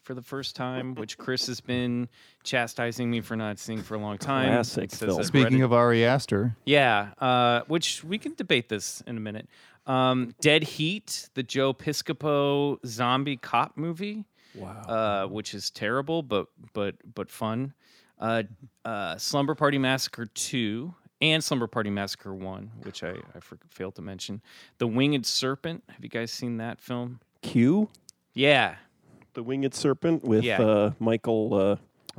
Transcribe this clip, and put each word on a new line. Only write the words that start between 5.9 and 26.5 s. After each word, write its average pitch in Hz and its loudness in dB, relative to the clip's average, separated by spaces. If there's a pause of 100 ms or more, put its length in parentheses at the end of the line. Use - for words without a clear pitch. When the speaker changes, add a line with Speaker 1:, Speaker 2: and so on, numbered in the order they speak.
Speaker 3:
Aster. 117 2 (100)
Speaker 1:
Yeah, 120 6 (100)
uh, 123 4
which 165 -2
we 175 -6
can 302 -10
debate 165 -2
this - -6
in 120 -8
a 110 -8
minute. 107 -10 (380)
Um, 127 2
Dead 151 6
Heat, - -4
the 135 -2
Joe 135 0
Piscopo 143 0
zombie 127 0
cop - -2
movie, 196 -8 (300)
Speaker 2:
Wow. 95 -12 (180)
Speaker 1:
uh, 104 0
which 104 -8
is 98 -8
terrible, 139 -2
but, 107 -2 (260)
but, 101 -4 (180)
but 98 -8
fun. 117 -6 (460)
Uh, 113 0 (420)
uh, 101 -6
Slumber 143 -2
Party 143 2
Massacre 131 -2
Two, 120 -4 (280)
and 156 4
Slumber 120 0
Party 107 -2
Massacre 101 -6
one, 95 -10 (120)
which - -12
I, 87 -6 (200)
I 90 -18
for-, - -20 (120)
failed 95 -10
to - -16
mention. 98 -10 (380)
The 120 2
Winged 131 2
Serpent. 139 -4
Have - -20
you - -14
guys 117 -6
seen 120 -6